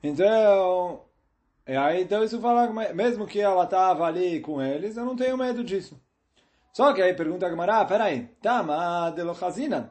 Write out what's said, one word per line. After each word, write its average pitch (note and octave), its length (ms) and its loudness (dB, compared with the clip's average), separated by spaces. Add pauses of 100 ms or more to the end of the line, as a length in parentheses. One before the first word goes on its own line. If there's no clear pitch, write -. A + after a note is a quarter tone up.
Então, F#3 920 2 (640)
é C3 120 -2
aí, D#3+ 260 2
então G#3 220 0
isso A3+ 160 -6
fala, A#3+ 280 4 (240)
mesmo G#3 320 0
que G3+ 140 -6
ela F#3+ 260 4
tava F#3 400 2
ali E3+ 360 -2
com D3+ 200 -6
eles, D#3 360 -4
eu A#3+ 80 -6
não B3+ 100 -6
tenho B3+ 220 -2
medo B3 260 -4
disso. F3+ 340 -8 (760)
Só C#4 180 4
que F#3+ 100 0
aí F#3 120 4
pergunta F3+ 340 -4
a - 20 -2
Gemara, F3 300 0
ah, G3+ 60 4
peraí, F#3 440 0 (120)
tama F3 680 -2
de E3 120 -8
lo E3+ 100 -4
chazinan. F3+ 580 -6